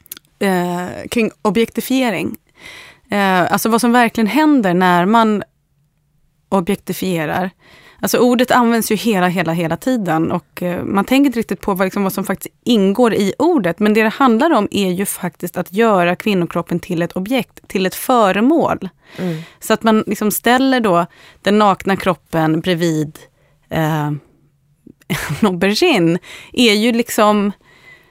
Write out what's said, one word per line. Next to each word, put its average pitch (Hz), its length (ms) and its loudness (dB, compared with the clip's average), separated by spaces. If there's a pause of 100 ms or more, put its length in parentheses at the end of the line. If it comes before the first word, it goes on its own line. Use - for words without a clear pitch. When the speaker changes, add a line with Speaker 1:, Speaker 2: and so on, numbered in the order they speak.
(380)
Speaker 1:
eh, 180 720 -4
kring 226 200 0 (120)
objektifiering. 226 960 -2 (720)
Eh, 190 420 2
alltså 202 160 0
vad 226 120 2
som 233 120 2
verkligen 233 360 2
händer 254 460 2
när 180 320 2
man 214 360 2 (1080)
objektifierar. 185 1040 -4 (500)
Alltså - 180 0
ordet 247 320 2
används 233 420 2
ju 214 40 2
hela, 190 320 0
hela, 170 240 -2
hela 165 240 -2
tiden 175 560 -2
och, - 300 -8
eh, 175 220 -6
man 196 200 -2
tänker 269 220 2
inte 240 120 -2
riktigt 208 220 -6
på 202 140 -2
vad, 190 120 0
liksom, 202 160 -4
vad 190 100 -2
som 196 120 -4
faktiskt - 300 -8 (100)
ingår 202 500 2
i 196 240 0
ordet. 269 400 0
Men 214 160 2
det 220 80 4
det 220 60 2
handlar 254 440 2
om 208 180 0
är 190 200 -2
ju 185 160 -4
faktiskt - 500 -10
att 180 160 -6
göra 185 440 2
kvinnokroppen 175 640 -2
till 170 220 -4
ett 170 100 -4
objekt, 214 560 -6
till 185 180 -2
ett 180 80 -4
föremål. 226 920 2 (280)
Speaker 2:
Mm. 170 260 -6 (180)
Speaker 1:
Så - 120 -4
att 220 100 -2
man, 220 240 2
liksom, 208 240 -2
ställer 254 500 0
då 180 260 0 (360)
den 208 160 2
nakna 196 380 2
kroppen 160 640 -2
bredvid, 160 580 -2 (520)
eh, 156 360 -2
<laughs> - 1300 -12
en 220 60 4
aubergine 190 720 2 (340)
är 233 220 4
ju 220 180 2
liksom, 208 600 2 (580)